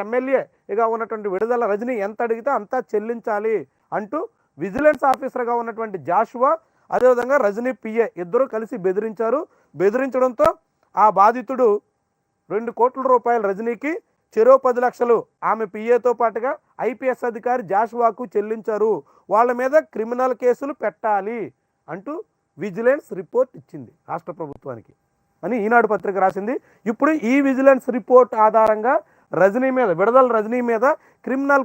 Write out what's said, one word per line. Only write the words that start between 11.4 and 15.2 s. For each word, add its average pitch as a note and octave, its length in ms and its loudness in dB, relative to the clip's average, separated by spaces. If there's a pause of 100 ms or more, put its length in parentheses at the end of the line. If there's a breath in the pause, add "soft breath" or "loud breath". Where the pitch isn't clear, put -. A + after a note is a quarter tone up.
రెండు A#3 260 -4
కోట్ల B3+ 340 0
రూపాయలు A#3 360 2
రజనీకి, A#3 440 -4 (420)
చెరో B3 200 8 (100)
పది B3 200 0
లక్షలు A#3+ 300 2 (360)